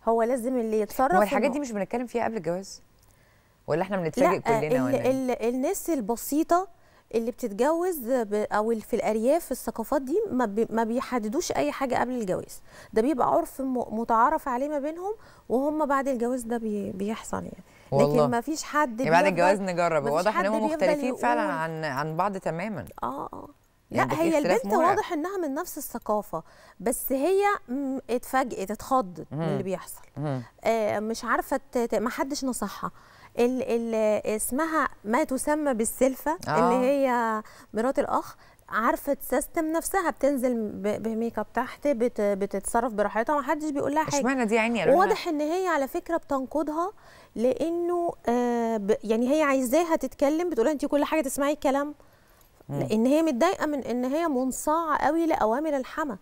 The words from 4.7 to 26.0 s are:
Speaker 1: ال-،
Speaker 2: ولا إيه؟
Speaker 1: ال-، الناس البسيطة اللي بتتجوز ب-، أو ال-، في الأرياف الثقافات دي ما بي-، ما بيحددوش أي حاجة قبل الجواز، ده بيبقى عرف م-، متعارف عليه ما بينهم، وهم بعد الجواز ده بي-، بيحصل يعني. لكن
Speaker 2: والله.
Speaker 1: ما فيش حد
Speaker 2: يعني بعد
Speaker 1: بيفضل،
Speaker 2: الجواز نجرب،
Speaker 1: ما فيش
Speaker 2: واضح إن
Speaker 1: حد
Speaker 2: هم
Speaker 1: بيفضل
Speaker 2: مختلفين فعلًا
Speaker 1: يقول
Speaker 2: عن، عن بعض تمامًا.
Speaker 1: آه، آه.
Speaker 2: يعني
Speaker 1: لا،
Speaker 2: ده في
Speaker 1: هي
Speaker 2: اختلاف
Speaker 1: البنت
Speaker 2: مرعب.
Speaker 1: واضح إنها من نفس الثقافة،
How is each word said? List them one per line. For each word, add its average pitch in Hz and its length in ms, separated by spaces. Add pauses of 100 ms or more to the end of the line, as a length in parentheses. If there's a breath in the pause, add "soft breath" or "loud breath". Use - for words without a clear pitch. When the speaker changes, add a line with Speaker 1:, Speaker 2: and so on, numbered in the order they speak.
Speaker 1:
ال-، 262 60
Speaker 2:
ولا 269 220
إيه؟ 247 60
Speaker 1:
ال-، 247 440
الناس 311 360
البسيطة 302 800 (460 soft breath)
اللي 226 160
بتتجوز 302 680
ب-، 214 540
أو 214 200
ال-، 220 80
في - 160
الأرياف 226 560
الثقافات 254 500
دي 311 180 (100)
ما 254 160
بي-، 208 240
ما 226 140
بيحددوش 233 680
أي 285 200
حاجة 247 280
قبل 240 120
الجواز، 208 480 (320 loud breath)
ده 220 100
بيبقى 262 300
عرف 277 280
م-، 254 400
متعارف 254 480
عليه 262 200
ما 302 100
بينهم، 339 360 (340 loud breath)
وهم 294 380
بعد 269 220
الجواز 247 340
ده 226 140
بي-، 208 360
بيحصل 196 500
يعني. - 220 (280 soft breath)
لكن 139 120
Speaker 2:
والله. 147 220
Speaker 1:
ما 233 140
فيش 294 240
حد 262 360
Speaker 2:
يعني 262 100
بعد 175 140
Speaker 1:
بيفضل، 180 180
Speaker 2:
الجواز 190 180 (100)
نجرب، 165 320
Speaker 1:
ما 139 60
فيش 147 80
Speaker 2:
واضح 196 220
إن - 60
Speaker 1:
حد - 60
Speaker 2:
هم - 100
Speaker 1:
بيفضل 311 140
Speaker 2:
مختلفين 285 420
فعلًا 240 240
Speaker 1:
يقول 202 140
Speaker 2:
عن، 160 300
عن 151 320
بعض 190 200
تمامًا. 175 480 (180)
Speaker 1:
آه، 269 300
آه. - 160 (420)
Speaker 2:
يعني 269 200
Speaker 1:
لا، - 60
Speaker 2:
ده 311 60
في 339 60
Speaker 1:
هي 320 100
Speaker 2:
اختلاف 302 220
Speaker 1:
البنت 427 140
Speaker 2:
مرعب. 339 220
Speaker 1:
واضح 392 160
إنها 359 260
من 294 160
نفس 330 240
الثقافة، 208 640 (380 loud breath)